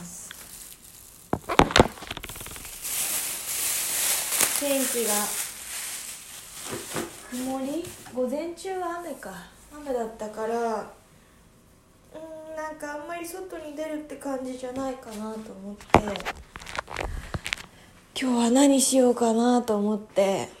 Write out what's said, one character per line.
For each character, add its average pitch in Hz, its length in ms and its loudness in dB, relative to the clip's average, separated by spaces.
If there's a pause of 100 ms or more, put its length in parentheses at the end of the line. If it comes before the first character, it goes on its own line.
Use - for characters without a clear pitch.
す。 - 280 -12 (4000)
天 277 280 4
気 233 200 0
が 208 60 2 (2250)
曇 262 300 -4
り？ 302 240 -2 (300)
午 254 120 2
前 311 280 -2
中 381 240 -6
は 349 220 -2
雨 330 160 -8
か。 185 180 -12 (420)
雨 285 160 -6
だ 233 140 0
っ 220 100 -10
た 214 140 -6
か 220 160 -4
ら、 233 80 0 (1600)
う - 20 -16
ー 320 380 -12
ん、 - 20 -8
な 311 140 -6
ん 302 60 -10
か 294 180 -8
あ 302 100 -8
ん - 20 -10
ま 339 100 -6
り 339 100 -6
外 370 320 -8
に 302 180 -10
出 311 80 -4
る 302 200 -4
っ - 20 -12
て 277 100 -10
感 269 280 -4
じ 254 120 -6
じ 262 100 -8
ゃ 247 60 -6
な 269 160 -2
い 254 60 -4
か 240 160 -12
な 214 240 -6
と 220 180 -10
思 196 220 -10
っ - 20 -10
て、 - 220 4 (2250)
今 254 140 2
日 240 120 6
は 233 60 6
何 269 300 10
し 262 160 4
よ 247 140 10
う 233 40 6
か 233 200 4
な 240 280 6
と 226 140 2
思 208 200 2
っ - 20 -4
て、 196 500 2 (120)